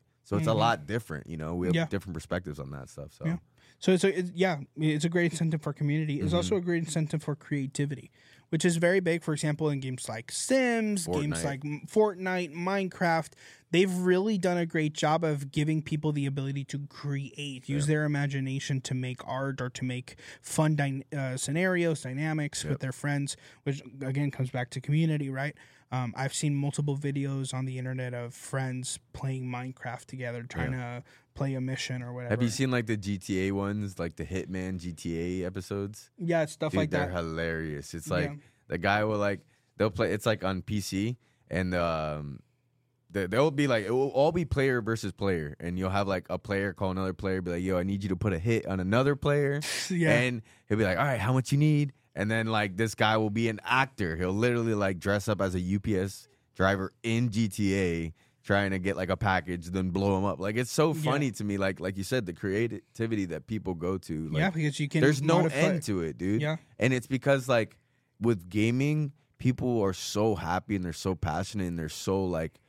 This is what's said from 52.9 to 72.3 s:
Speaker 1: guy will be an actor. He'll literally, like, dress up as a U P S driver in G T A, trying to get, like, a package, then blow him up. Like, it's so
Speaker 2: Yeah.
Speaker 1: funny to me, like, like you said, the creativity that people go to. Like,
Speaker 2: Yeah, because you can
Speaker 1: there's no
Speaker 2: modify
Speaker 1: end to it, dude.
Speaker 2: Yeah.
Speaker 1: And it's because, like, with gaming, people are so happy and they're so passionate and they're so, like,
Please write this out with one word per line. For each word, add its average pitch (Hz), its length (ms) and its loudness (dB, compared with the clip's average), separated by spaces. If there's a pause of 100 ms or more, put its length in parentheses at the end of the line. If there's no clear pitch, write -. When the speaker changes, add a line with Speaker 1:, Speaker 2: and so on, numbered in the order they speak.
Speaker 1:
guy 110 220 4
will 110 140 2
be 113 180 2
an 110 160 -2
actor. 107 520 2
He'll 90 180 0
literally, 117 400 2
like, 98 240 0
dress 101 300 0
up 98 120 0
as 92 140 2
a 92 60 2
U 95 200 0
P 104 160 0
S 95 320 -4 (260)
driver 95 380 2 (100)
in 117 280 2
G 107 180 2
T 95 260 2
A, 82 380 0 (300)
trying 101 300 2
to 95 60 0
get, 95 200 0
like, 90 100 -2
a 92 80 2
package, 90 520 0
then 92 220 -2
blow 98 280 2
him 95 60 2
up. 87 140 0
Like, 104 180 -4
it's 123 140 -2
so 160 220 2
Speaker 2:
Yeah. 160 100 -4
Speaker 1:
funny 139 280 2
to 107 140 -8
me, 101 120 0
like, 95 240 0
like 92 160 -4
you 98 80 -4
said, 123 220 -2
the 87 80 -6
creativity 107 920 -2
that 78 200 -8
people 95 280 -4
go 87 240 -2
to. 78 300 -6
Like, 76 120 0
Speaker 2:
Yeah, 190 100 4
because 151 300 -2
you 147 80 -2
can 160 120 0
Speaker 1:
there's 151 220 6
no 165 200 6
Speaker 2:
modify 156 140 2
Speaker 1:
end 175 280 4
to 98 160 0
it, 78 180 -4
dude. 101 240 0
Speaker 2:
Yeah. 156 140 -2 (220)
Speaker 1:
And 127 140 4
it's 123 140 0
because, 131 420 2
like, 117 300 2 (420)
with 98 300 2
gaming, 135 640 2 (260)
people 123 420 2
are 98 140 4
so 104 400 0
happy 90 420 -2
and 90 80 -2
they're 85 80 -4
so 95 220 -2
passionate 87 540 -2
and 85 100 -4
they're 78 100 -4
so, 95 360 -2
like, 82 340 -2 (100)